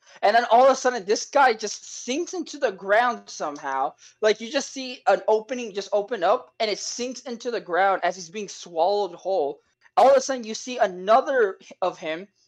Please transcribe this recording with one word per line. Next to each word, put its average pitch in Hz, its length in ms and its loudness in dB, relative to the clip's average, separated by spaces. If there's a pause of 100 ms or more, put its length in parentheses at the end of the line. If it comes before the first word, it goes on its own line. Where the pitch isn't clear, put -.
(220)
And 208 140 4
then 240 160 4
all 247 140 8
of 269 60 8
a 262 40 2
sudden, 247 300 -2
this 208 240 -2
guy 269 240 4
just - 320 -10 (200)
sinks 311 280 -6
into 339 260 -10
the 262 140 0
ground 202 560 0
somehow. 143 640 -6 (280)
Like, 214 200 2
you 226 100 -12
just 285 200 -4
see 254 360 -12
an 185 220 4
opening 220 440 -2
just 196 200 -8
open 208 320 -2
up, 220 340 0
and 220 100 -2
it 196 100 -4
sinks 247 420 -10
into 240 300 -10
the 214 100 -6
ground 180 420 0
as 180 140 -2
he's 170 120 -16
being 202 200 -10
swallowed 180 680 -2
whole. 160 460 -4 (360)
All 240 140 8
of 269 60 8
a 262 40 4
sudden, 254 220 -6
you 214 120 -10
see 247 220 -10
another 214 800 2 (240)
of 175 180 -2
him 170 280 -8 (200)